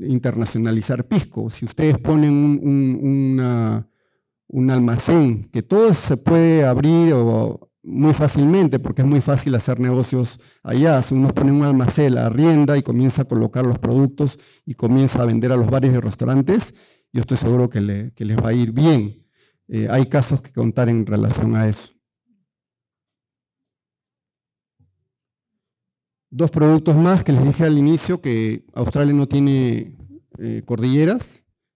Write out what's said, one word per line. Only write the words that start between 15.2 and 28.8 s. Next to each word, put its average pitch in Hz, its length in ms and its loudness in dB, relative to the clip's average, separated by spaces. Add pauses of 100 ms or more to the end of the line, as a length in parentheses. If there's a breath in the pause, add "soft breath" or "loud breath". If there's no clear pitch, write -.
a 120 40 0
vender 113 260 0
a 127 40 2
los 117 140 2
bares 131 240 2
y 123 60 0
restaurantes, 123 720 -2 (400 soft breath)
yo 123 80 -2
estoy 123 160 -4
seguro 123 320 0
que 113 120 -4
le, 104 320 -6
que 113 120 -10
les 107 140 -2
va 113 100 -2
a 110 40 0
ir 117 180 0
bien. 127 520 0 (440)
Eh, 110 200 -6
hay 127 200 0
casos 135 340 -2
que - 100 -20
contar 120 380 -2
en 117 160 0
relación 110 500 -2
a 110 120 0
eso. - 240 -6 (4000)
Dos 151 180 -2
productos 156 460 2
más 175 280 4
que 147 100 0
les 131 100 2
dije 143 220 0
al 156 120 2
inicio, 160 420 0
que 113 540 -4
Australia 139 400 -2